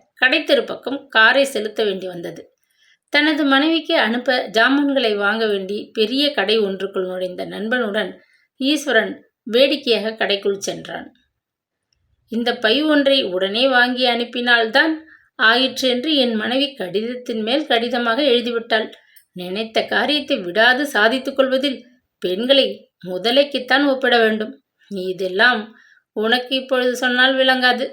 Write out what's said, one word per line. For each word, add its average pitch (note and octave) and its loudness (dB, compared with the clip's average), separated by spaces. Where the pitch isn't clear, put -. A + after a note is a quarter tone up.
கடைத்தெரு C#4 2
பக்கம் C#4 -8
காரை A#3+ 4
செலுத்த A3 -4
வேண்டி F#3+ -4
வந்தது. F3 -12
தனது D4 2
மனைவிக்கு D#4 2
அனுப்ப B3 0
ஜாமான்களை C4 2
வாங்க G#3 0
வேண்டி G3+ -4
பெரிய A#3 0
கடை A3+ 0
ஒன்றுக்குள் F#3+ -2
நுழைந்த F#3 -6
நண்பனுடன் G3+ -4
ஈஸ்வரன் C4 0
வேடிக்கையாக A#3 2
கடைக்குள் G3 -2
சென்றான். E3 -10
"இந்த A#3+ -2
பை A3 2
ஒன்றை C#4+ 4
உடனே G3 -2
வாங்கி B3 2
அனுப்பினால்தான் A#3+ 0
ஆயிற்று B3+ 2
என்று B3 -2
என் B3 2
மனைவி A3+ -2
கடிதத்தின் A3 -6
மேல் C#4 -2
கடிதமாக A#3 0
எழுதிவிட்டாள். A#3 0
நினைத்த G3 -4
காரியத்தை C#4 -2
விடாது A3 2
சாதித்துக் B3 0
கொள்வதில் C4 0
பெண்களை A#3 0
முதலைக்குத்தான் B3+ 0
ஒப்பிட C4 0
வேண்டும். A3 0
இதெல்லாம் F#3+ 0
உனக்கு B3 -2
இப்பொழுது B3+ -2
சொன்னால் B3+ 0
விளங்காது. B3+ 2